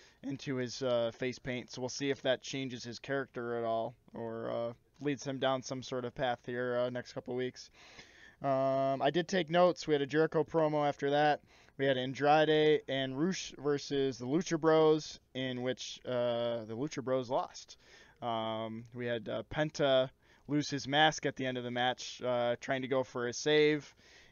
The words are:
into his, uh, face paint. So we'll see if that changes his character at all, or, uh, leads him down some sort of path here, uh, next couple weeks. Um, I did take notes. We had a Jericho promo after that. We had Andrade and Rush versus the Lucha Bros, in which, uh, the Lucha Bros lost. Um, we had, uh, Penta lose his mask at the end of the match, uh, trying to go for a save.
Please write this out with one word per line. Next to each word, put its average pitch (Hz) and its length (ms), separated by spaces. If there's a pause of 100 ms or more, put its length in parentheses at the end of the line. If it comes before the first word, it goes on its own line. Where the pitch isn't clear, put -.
(220)
into 139 320
his, 123 260
uh, 120 300
face 127 300
paint. 123 320
So - 80
we'll 123 80
see 139 220
if 135 120
that 127 180
changes 131 440
his 120 160
character 123 560
at 117 80
all, 113 320 (160)
or, 117 400
uh, 117 200 (280)
leads 139 260
him 135 140
down 131 200
some 131 220
sort 127 220
of 123 100
path 123 320
here, 123 320
uh, 123 100
next 123 260
couple 127 200
weeks. 127 360 (720)
Um, 135 600
I 139 80
did 170 160
take 175 240
notes. 175 380
We 151 60
had 143 80
a 139 40
Jericho 156 380
promo 151 420
after 143 240
that. 147 300 (380)
We 135 60
had 135 140
Andrade 151 880
and 131 320
Rush 180 400
versus 139 600
the 120 80
Lucha 165 340
Bros, 156 580 (160)
in 127 280
which, - 440
uh, 120 580
the 110 120
Lucha 143 260
Bros 127 260
lost. - 480 (460)
Um, 113 720
we 123 100
had, 120 240
uh, 117 220
Penta 139 580 (400)
lose 147 220
his 139 180
mask 151 380
at 139 100
the 131 80
end 127 140
of 123 60
the 123 60
match, 123 520
uh, 120 360
trying 135 220
to 131 80
go 131 160
for 123 220
a 123 80
save. 151 600 (380)